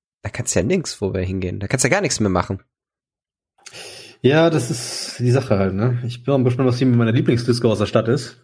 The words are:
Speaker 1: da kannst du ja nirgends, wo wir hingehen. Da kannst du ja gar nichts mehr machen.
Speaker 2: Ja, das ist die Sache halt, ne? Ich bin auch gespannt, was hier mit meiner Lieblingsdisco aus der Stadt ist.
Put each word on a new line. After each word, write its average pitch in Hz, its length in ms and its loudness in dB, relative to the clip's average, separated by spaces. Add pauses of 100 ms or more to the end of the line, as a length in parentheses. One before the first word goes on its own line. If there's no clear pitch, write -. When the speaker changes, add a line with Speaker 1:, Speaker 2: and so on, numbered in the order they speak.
(240)
Speaker 1:
da 104 60 -8
kannst - 260 -6
du 95 60 4
ja 87 40 0
nirgends, 160 360 -2
wo 98 120 -2
wir 95 80 -2
hingehen. 92 380 -4
Da 98 80 -8
kannst 131 160 -2
du 131 60 2
ja - 40 4
gar 202 80 2
nichts 156 200 -2
mehr 104 80 2
machen. 92 340 -2 (1600)
Speaker 2:
Ja, 160 280 4
das 151 220 -2
ist - 480 -8
die 123 120 2
Sache 123 280 2
halt, 95 160 0
ne? 120 320 0
Ich - 160 -10
bin 139 100 0
auch 131 100 2
gespannt, 127 260 2
was 120 80 0
hier 135 100 2
mit 120 100 4
meiner 113 140 2
Lieblingsdisco 120 580 2
aus 101 100 0
der 104 60 2
Stadt 110 220 0
ist. - 360 -4